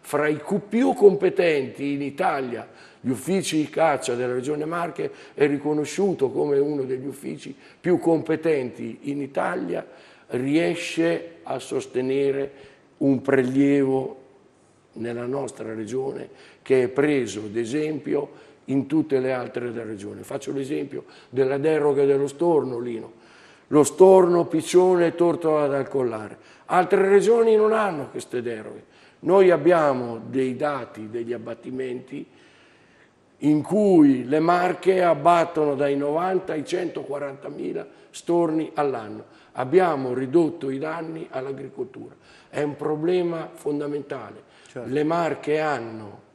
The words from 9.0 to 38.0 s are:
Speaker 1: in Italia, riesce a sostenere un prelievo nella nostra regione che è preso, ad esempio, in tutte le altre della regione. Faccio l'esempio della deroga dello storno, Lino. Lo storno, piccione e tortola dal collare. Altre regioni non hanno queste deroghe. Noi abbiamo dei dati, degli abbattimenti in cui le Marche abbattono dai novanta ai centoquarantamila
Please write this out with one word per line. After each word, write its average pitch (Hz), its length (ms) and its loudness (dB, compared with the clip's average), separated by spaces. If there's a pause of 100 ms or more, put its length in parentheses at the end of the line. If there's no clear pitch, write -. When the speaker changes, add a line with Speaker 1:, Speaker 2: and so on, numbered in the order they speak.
Speaker 1:
in 143 180 -6
Italia, 175 640 -6 (420)
riesce 165 1160 -2
a 131 160 -8
sostenere 135 920 -4 (460)
un 135 240 2
prelievo 135 960 2 (760)
nella 120 320 -8
nostra 120 480 -8
regione 123 560 -8 (320)
che 131 220 4
è 123 60 0
preso, 127 560 0
ad 104 100 -10
esempio, 143 920 -4 (180)
in 135 200 0
tutte 139 340 0
le 131 120 -2
altre 120 400 -6
della 113 140 -8
regione. 101 380 -12
Faccio 135 280 -10
l'esempio 139 540 -8 (240)
della 131 280 0
deroga 147 460 2
dello 139 240 2
storno, 135 520 0
Lino. 120 340 -8 (540)
Lo 147 160 6
storno, 180 640 8
piccione 175 640 4
e 165 80 -2
tortola 156 520 2
dal 135 200 -2
collare. 113 500 -4 (280)
Altre 190 420 2
regioni 220 480 6
non 214 160 4
hanno 185 380 -2
queste 123 320 -8
deroghe. 113 420 -10 (360)
Noi 185 320 6
abbiamo 143 760 2
dei 127 300 -2
dati, 120 540 -6
degli 117 240 -8
abbattimenti 123 920 -10 (1160)
in 151 200 4
cui 156 640 6
le 147 140 0
Marche 180 640 2
abbattono 156 720 2
dai 143 200 0
novanta 160 580 -2
ai 147 120 -6
centoquarantamila 143 1200 -8 (220)